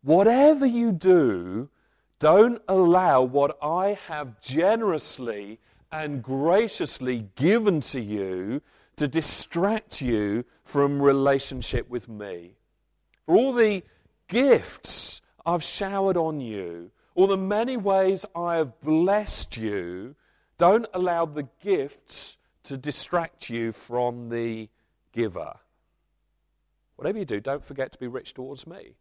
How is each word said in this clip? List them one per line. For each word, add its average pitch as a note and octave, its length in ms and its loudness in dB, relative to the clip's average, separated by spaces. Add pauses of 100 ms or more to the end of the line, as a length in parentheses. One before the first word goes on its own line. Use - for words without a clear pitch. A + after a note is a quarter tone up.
Whatever B3 640 6
you A#3 260 2
do, B2+ 760 2 (500)
don't G#3+ 480 6
allow F3+ 540 4
what C#3 400 0
I F#3 360 -2 (100)
have D3 340 -10
generously C#3 1160 -2 (320)
and D3 300 -8
graciously C3+ 1120 -2
given F#3+ 460 2
to - 180 -8
you G2+ 640 -6 (360)
to D3 100 -2
distract E3+ 960 -4
you A2 440 -2 (180)
from C#3+ 380 0
relationship C3+ 880 0
with A#2+ 180 -8
me. G2+ 480 -14 (720)
For E3 100 4
all B3+ 180 4
the G#3+ 300 2 (440)
gifts - 920 0 (240)
I've E3+ 180 -2
showered G3 540 -2
on D#3+ 240 -2
you, F#2 500 -10 (240)
all F#3 120 6
the G3 100 2
many G#3+ 400 -2
ways F#3+ 480 0 (100)
I E3+ 220 -2
have C#3+ 240 -2
blessed F3+ 760 0
you, G2+ 580 -6 (420)
don't G#3 360 4
allow F3 320 -2
the D3 220 -10 (140)
gifts - 760 -6 (260)
to C3+ 140 -10
distract D3 720 -6
you A#2 220 -6
from A#2+ 580 -6
the A#2 400 -6 (440)
giver. F#2 440 -6 (1400)
Whatever G#3 220 -6
you F#3+ 60 -6
do, A2 140 -6
don't C#3 240 -8
forget C3+ 300 -10
to - 40 -20
be B2+ 100 -12
rich B2 260 -12
towards C3 340 -16
me. - 340 -20